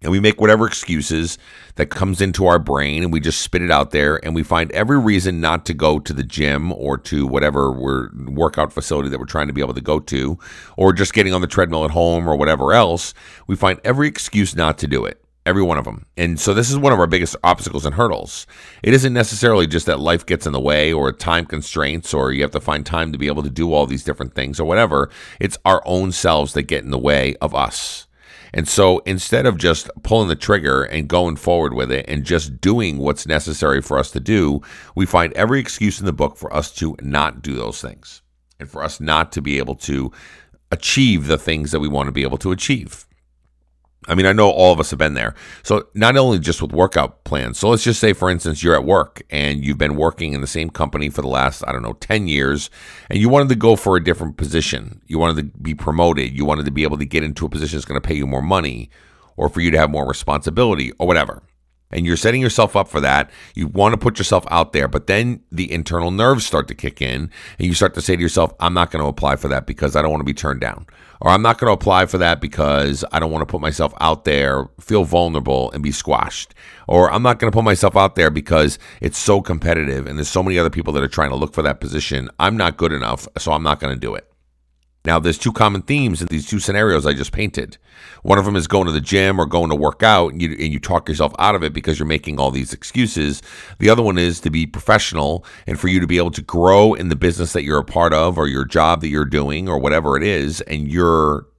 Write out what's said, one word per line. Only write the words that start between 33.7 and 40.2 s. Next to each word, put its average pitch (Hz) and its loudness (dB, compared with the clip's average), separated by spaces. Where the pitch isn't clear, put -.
for 69 -2
us 65 -2
to - -4
do, 73 0
we 92 0
find 85 0
every 117 0
excuse - -2
in 98 -6
the 87 -2
book 73 -2
for - -12
us 76 -4
to 80 -4
not 71 -2
do 67 -8
those 55 -8
things - -18
and 71 -16
for 71 -12
us 80 -8
not 78 0
to - -6
be 71 -4
able 65 -6
to 67 -6